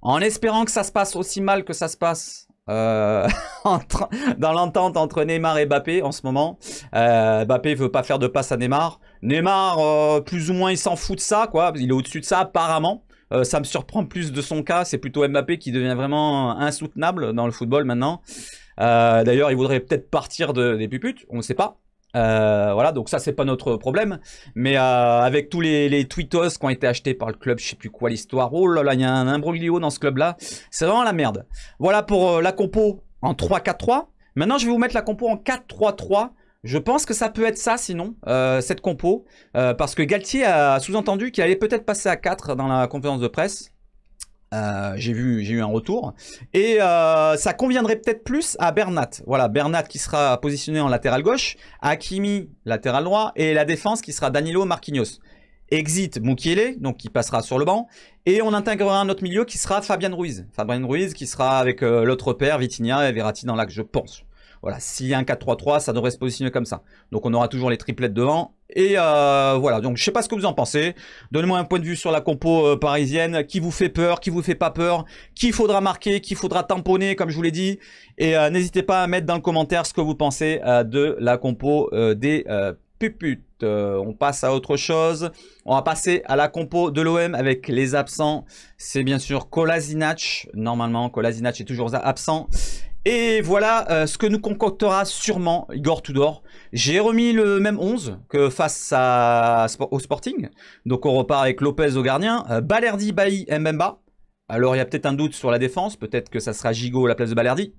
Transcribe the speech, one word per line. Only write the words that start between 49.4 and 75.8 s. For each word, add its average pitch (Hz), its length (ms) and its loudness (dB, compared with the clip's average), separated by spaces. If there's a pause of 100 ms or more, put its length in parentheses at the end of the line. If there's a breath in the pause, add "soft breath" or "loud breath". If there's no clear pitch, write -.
Bernat 147 360 0
qui - 140 -12
sera 139 420 0
positionné 147 400 -4
en 147 80 2
latéral 127 360 0
gauche, 247 340 0 (240 loud breath)
Hakimi, 190 680 -2 (140)
latéral 120 400 -2
droit, 208 320 0
et 156 180 2
la 151 120 4
défense 208 360 -2
qui - 120 -12
sera 139 160 -2
Danilo, 160 340 0
Marquinhos. 151 560 -4 (520 soft breath)
Exit 156 500 -2
Mukiele, 175 580 0
donc 135 180 -6
qui - 120 -12
passera 117 320 -2
sur 131 160 -4
le 143 80 2
banc. 214 220 0 (380 loud breath)
Et 196 160 4
on 214 120 2
intégrera 202 480 0
un 196 80 0
autre 196 140 -2
milieu 185 220 0
qui - 120 -10
sera 202 240 -2
Fabian 190 340 -4
Ruiz. 131 380 -8
Fabian 123 340 -4
Ruiz 165 260 -2
qui 135 140 -12
sera 131 320 0
avec, 127 240 0
euh, 117 220 4
l'autre 127 280 0
paire, 143 260 0
Vitinha 127 500 0
et - 20 -2
Verratti 107 340 -4
dans 120 100 -2
l'axe, 110 180 -2
je 110 80 -8
pense. - 420 -6 (380 soft breath)
Voilà, 107 180 -8
s'il - 260 -8
y 131 80 0
a 131 60 2
un 131 40 0
quatre 127 180 -2
trois 123 160 0
trois, 147 220 2
ça 139 140 -4
devrait 120 160 0
se 123 80 -8
positionner 127 320 -4
comme 123 160 -2
ça. - 160 -10 (300 soft breath)
Donc 107 160 -4
on 117 80 0
aura 120 120 2
toujours 127 220 -2
les 117 80 0
triplettes 117 380 -4
devant. 143 400 0 (160)
Et, 196 260 2
euh, 143 640 4
voilà, 127 200 2
donc 123 160 -2
je - 80 -4
sais 208 80 0
pas 233 120 0
ce 220 60 -6
que - 40 -4
vous 202 120 -2
en 175 80 0
pensez. 151 420 0 (360 loud breath)
Donnez-moi 180 280 2
un 175 60 -2
point 185 120 0
de 170 60 -2
vue 170 120 -4
sur 170 140 -4
la 160 100 2
compo, 160 460 2
euh, 147 100 6
parisienne. 147 720 0
Qui 185 140 -4
vous 170 100 -2
fait 180 200 0
peur, 170 300 2
qui - 120 -4
vous 170 100 -2
fait 170 140 0
pas 170 160 0
peur, 170 340 0 (300 loud breath)
qui 240 160 0
faudra 208 300 4